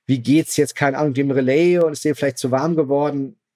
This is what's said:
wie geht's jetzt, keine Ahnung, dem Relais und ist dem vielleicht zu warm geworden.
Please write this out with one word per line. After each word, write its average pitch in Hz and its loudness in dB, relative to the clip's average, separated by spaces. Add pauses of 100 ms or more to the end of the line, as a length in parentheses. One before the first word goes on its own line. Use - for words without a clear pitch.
wie 135 0
geht's 139 0
jetzt, - 0
keine 139 0
Ahnung, 151 0
dem 139 0
Relais 143 2
und 160 2
ist - -10
dem 151 0
vielleicht 139 -4
zu 127 -2
warm 147 0
geworden. 143 -2 (180)